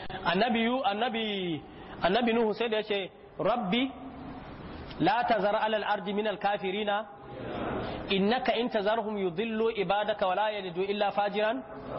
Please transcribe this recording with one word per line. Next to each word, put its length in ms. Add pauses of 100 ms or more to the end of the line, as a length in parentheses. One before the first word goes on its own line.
(240)
Annabi 400
Yu-, 200
annabi, 800 (400)
annabi 300
Nuhu 220
sai 140
da 80
ya 60
ce, 280 (280)
"Rabbi, 520 (1120)
la 240
tazar 320
alal 280
ardi 280
minal 260
kafirina, 680 (1040)
innaka 460
in 140
tazarhum 480
yudillu 580
ibadaka 500
wa 80
la 160
yalidu 340
illa 280
fajiran." 500 (360)